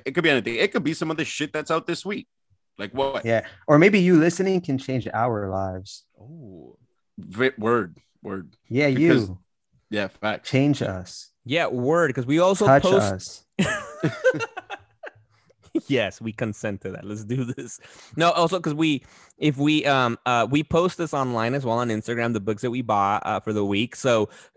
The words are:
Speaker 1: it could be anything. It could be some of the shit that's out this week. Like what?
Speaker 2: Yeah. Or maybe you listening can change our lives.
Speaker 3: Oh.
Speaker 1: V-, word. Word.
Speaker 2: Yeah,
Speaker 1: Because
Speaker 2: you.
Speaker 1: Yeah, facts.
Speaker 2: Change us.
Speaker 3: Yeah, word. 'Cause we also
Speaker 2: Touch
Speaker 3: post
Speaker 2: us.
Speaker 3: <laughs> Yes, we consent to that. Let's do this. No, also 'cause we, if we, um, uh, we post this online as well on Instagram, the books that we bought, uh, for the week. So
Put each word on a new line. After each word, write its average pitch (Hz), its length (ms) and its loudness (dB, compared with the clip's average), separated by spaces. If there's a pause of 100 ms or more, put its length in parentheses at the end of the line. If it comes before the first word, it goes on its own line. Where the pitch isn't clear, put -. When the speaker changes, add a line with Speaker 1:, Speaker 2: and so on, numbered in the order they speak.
Speaker 1:
it 139 60 -4
could 165 120 0
be 160 60 4
anything. 117 260 2
It 175 180 0
could 208 100 -2
be 151 100 -2
some 160 160 -4
of 160 80 -4
the 160 80 -4
shit - 280 -6
that's 151 180 -6
out 160 160 -2
this 175 180 -6
week. 196 220 -8 (500)
Like 101 140 -10
what? 135 320 -2
Speaker 2:
Yeah. 113 220 0 (220)
Or 147 100 6
maybe 196 220 6
you 180 180 6
listening 180 440 2
can 135 160 -4
change 127 360 -4
our 110 360 -2
lives. 95 560 -8 (140)
Speaker 3:
Oh. 104 580 -20 (420)
Speaker 1:
V-, 117 380 0
word. 110 400 0 (260)
Word. 95 320 -10 (120)
Speaker 2:
Yeah, 139 220 0
Speaker 1:
Because 135 400 4
Speaker 2:
you. 92 100 -12 (520)
Speaker 1:
Yeah, 104 160 -2
facts. - 420 -6
Speaker 2:
Change 139 320 4
us. - 480 -8 (160)
Speaker 3:
Yeah, 147 220 0
word. 135 480 2
'Cause 123 100 -4
we 147 140 2
also 190 260 2
Speaker 2:
Touch 139 180 8
Speaker 3:
post 185 120 4 (180)
Speaker 2:
us. - 320 -12 (140)
Speaker 3:
<laughs> - 880 -2 (1400)
Yes, 113 340 0
we 113 100 -6
consent 107 500 -6
to 95 100 -8
that. - 120 -12
Let's 107 220 -10
do 127 200 -4
this. 123 340 -10 (360)
No, 170 160 4
also 170 280 2
'cause 160 160 -2
we, 151 280 0 (360)
if 147 180 0
we, 151 280 2
um, 127 400 2
uh, 120 240 2
we 147 140 2
post 175 360 0
this 160 160 -4
online 123 400 -2
as 139 100 -4
well 117 140 0
on 123 100 -2
Instagram, 117 440 -2
the 107 60 -2
books 101 220 -4
that 123 80 -2
we 127 140 -4
bought, 104 420 0
uh, 98 140 -2
for 110 140 -6
the 104 120 0
week. 101 300 -2
So 113 340 2 (280)